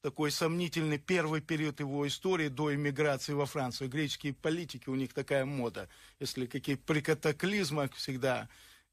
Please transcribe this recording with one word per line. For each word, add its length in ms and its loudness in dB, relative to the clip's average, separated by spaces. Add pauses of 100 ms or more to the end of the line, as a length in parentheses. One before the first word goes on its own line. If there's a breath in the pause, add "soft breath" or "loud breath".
такой 280 0
сомнительный 640 2
первый 460 2
период 380 -2
его 260 0
истории 420 2
до 260 0
эмиграции 600 0
во 100 2
Францию. 460 -2
Греческие 420 -2
политики, 560 -4
у 60 -2
них 180 -2
такая 320 0
мода. 460 -2 (280 loud breath)
Если 280 -4
какие-то 400 -2
при 160 4
катаклизмах 920 2
всегда 560 0 (440 loud breath)